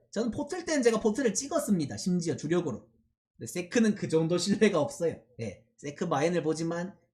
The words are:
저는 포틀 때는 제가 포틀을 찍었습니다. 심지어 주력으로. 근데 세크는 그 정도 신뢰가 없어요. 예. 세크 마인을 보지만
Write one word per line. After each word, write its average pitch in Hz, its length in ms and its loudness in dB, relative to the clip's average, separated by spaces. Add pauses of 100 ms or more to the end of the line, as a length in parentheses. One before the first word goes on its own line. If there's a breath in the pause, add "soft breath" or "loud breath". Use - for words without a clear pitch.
(100)
저는 220 220 -2
포틀 339 320 -6
때는 302 180 0
제가 226 180 4
포틀을 220 340 2
찍었습니다. 190 640 0
심지어 165 380 0
주력으로. 151 520 -2 (480)
근데 - 100 -12
세크는 208 480 2
그 180 140 -6
정도 160 300 2
신뢰가 196 420 4
없어요. 156 400 -2 (200)
예. 110 240 -10 (120)
세크 143 280 -8
마인을 165 400 2
보지만 165 520 -2 (180)